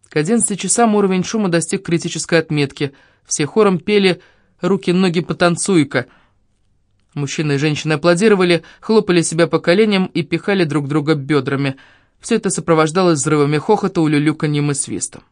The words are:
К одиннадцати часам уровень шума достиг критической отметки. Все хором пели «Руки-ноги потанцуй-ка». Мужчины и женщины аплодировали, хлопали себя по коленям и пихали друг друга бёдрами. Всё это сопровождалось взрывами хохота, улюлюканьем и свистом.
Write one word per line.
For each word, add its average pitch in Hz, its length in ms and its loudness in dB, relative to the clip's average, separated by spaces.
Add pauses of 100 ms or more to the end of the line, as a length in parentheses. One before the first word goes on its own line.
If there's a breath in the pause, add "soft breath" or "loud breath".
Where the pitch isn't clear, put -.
К - 100 -6
одиннадцати 208 380 0
часам 214 380 0
уровень 190 300 2
шума 208 260 -2
достиг 170 340 -2
критической 165 540 -2
отметки. 147 560 -2 (320 soft breath)
Все - 220 -4
хором 196 320 2
пели 190 420 0 (400 soft breath)
«Руки-ноги 180 600 0
потанцуй-ка». 160 840 0 (1120 soft breath)
Мужчины 147 380 -4
и 139 40 0
женщины 151 360 -2
аплодировали, 175 680 2 (180 loud breath)
хлопали 208 400 2
себя 160 260 0
по 160 120 0
коленям 190 480 2
и - 140 -4
пихали 175 420 -2
друг 147 240 -2
друга 147 280 0
бёдрами. 139 600 -2 (440 soft breath)
Всё - 160 -2
это 220 140 -2
сопровождалось 160 720 2
взрывами 151 380 2
хохота, 190 440 0
улюлюканьем 147 680 0
и - 20 0
свистом. - 580 -8